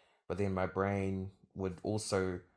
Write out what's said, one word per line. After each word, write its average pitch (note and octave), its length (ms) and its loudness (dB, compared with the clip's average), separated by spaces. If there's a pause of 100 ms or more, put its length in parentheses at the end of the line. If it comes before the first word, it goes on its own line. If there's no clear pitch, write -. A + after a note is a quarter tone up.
(280)
But F#2 100 -4
then G2 160 2
my F#2 120 2
brain F#2+ 640 0 (240)
would F#2 280 -4
also F#2+ 580 0 (160)